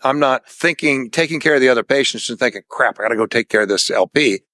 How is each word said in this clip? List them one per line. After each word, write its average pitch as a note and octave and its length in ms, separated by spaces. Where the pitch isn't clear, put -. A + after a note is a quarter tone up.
I'm C#3 160
not C3 280
thinking, C#3+ 640
taking D#3+ 300
care D3+ 160
of C3+ 60
the C3 80
other A#2 140
patients C3+ 460
and A#2 80
thinking, G#2 320
"Crap, A#2+ 300
I - 20
gotta A2+ 140
go A2 100
take A2+ 240
care G#2+ 140
of G2 40
this G2 220
L F#2 160
P." A#2+ 360